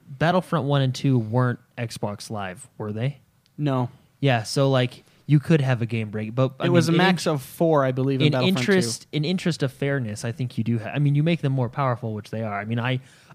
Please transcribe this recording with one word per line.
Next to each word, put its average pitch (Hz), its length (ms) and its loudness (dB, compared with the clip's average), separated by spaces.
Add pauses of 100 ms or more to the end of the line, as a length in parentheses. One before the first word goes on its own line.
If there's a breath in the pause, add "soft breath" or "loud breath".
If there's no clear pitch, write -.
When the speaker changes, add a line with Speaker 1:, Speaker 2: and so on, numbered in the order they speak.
Speaker 1:
Battlefront 160 580 0
one 139 160 4
and 131 120 0
two 131 240 2
weren't 120 400 0 (180)
Xbox 107 540 -8
Live, 98 380 -10 (100)
were 107 140 -8
they? 120 260 -4 (400)
Speaker 2:
No. 131 320 0 (300)
Speaker 1:
Yeah, 120 240 2
so, 139 260 0
like, 127 340 0 (220 soft breath)
you 147 140 6
could 160 200 2
have 127 220 0
a 117 40 -2
game 110 240 -4
break, 107 240 -6
but, 131 240 0
I - 80 -2
Speaker 2:
It - 40 2
was 170 180 4
Speaker 1:
mean, 165 120 2
Speaker 2:
a - 20 4
Speaker 1:
in 180 40 6
Speaker 2:
max 185 200 0
Speaker 1:
in-, 170 80 0
Speaker 2:
of 135 80 -4
four, 156 420 2
I 131 80 0
believe, 131 280 0
in 151 60 4
Speaker 1:
in 147 60 4
Speaker 2:
Battlefront 185 340 2
two. 208 60 4
Speaker 1:
interest, 143 400 0
in 151 120 -2
interest 175 380 -2
of 135 100 0
fairness, 135 520 -4
I 117 80 -4
think 127 260 -6
you 110 60 -2
do 117 160 0
ha-, 110 140 -10
I 131 40 -4
mean, 143 160 2
you 147 80 2
make 165 200 0
them 139 100 0
more 131 160 -2
powerful, 123 440 -4
which 104 180 -10
they 110 120 -6
are. 104 180 -6
I 104 40 -8
mean, 117 160 -2
I, 127 200 -2 (340 soft breath)